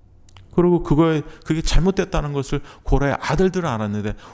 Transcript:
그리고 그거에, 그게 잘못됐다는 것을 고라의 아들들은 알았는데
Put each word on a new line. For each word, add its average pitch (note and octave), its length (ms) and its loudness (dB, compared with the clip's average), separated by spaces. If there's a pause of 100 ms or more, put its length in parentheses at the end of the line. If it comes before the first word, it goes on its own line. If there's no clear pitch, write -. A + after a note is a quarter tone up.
(540)
그리고 F3 280 4
그거에, D#3 400 2 (220)
그게 D#3+ 180 -2
잘못됐다는 E3 720 0
것을 C#3 300 -4 (220)
고라의 C3+ 360 0
아들들은 F3+ 480 -2
알았는데 G#2 460 -4 (200)